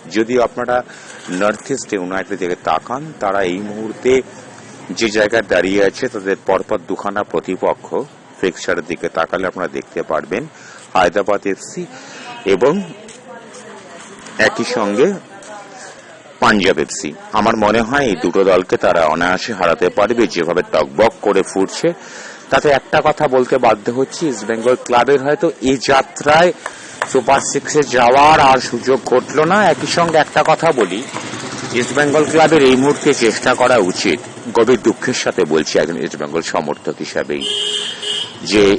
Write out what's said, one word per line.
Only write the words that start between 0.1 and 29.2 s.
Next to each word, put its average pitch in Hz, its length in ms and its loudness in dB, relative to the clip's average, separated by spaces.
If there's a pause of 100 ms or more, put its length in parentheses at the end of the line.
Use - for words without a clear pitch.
যদি 113 280 0
আপনারা 120 440 -2 (460)
নর্থ 104 420 -2
ইস্ট 127 220 -6
ইউনাইটেড 95 460 -6
দিকে 87 240 -4
তাকান, 90 380 -4 (180)
তারা 98 220 -2
এই 90 160 -2
মুহূর্তে 110 640 -2 (680)
যে 107 200 -2
জায়গায় 107 400 0
দাঁড়িয়ে 95 340 2
আছে, 98 240 -2
তাদের 98 280 -4 (100)
পরপর 95 420 0
দুখানা 101 360 -4
প্রতিপক্ষ, - 640 -4 (540)
ফিক্সচারের 87 440 -4
দিকে 82 240 -8
তাকালে 90 380 -4
আপনারা 87 200 -6
দেখতে 69 360 -10
পারবেন 78 400 -6 (500)
হায়দ্রাবাদ 95 540 0
এফসি 101 360 -8 (600)
এবং 101 280 2 (1600)
একই 110 260 0
সঙ্গে 110 440 0 (1300)
পাঞ্জাব 98 380 4
এফসি। 73 320 -6 (240)
আমার 110 240 2
মনে 107 240 2
হয় 135 240 0
এই 104 160 0
দুটো 95 220 2
দলকে 92 340 4
তারা 87 280 2
অনায়াসে 87 480 0
হারাতে 87 360 0
পারবে, 110 380 2
যেভাবে 85 340 -2
টকবক 78 600 0
করে 95 220 2
ফুটছে। 98 500 -2 (560)
তাতে 135 200 2
একটা 143 340 2
কথা 151 240 0
বলতে 131 300 2
বাধ্য 110 340 2
হচ্ছি, 131 360 -4
ইস্ট 107 180 -6
বেঙ্গল 113 300 0
ক্লাবের 123 460 2
হয়তো 147 260 0 (140)
এ 131 200 0
যাত্রায় 147 720 2 (600)
সুপার 135 300 2 (120)
সিক্সে 143 300 0
যাওয়ার 131 560 6
আর 135 200 6
সুযোগ 120 460 0
ঘটল 123 380 0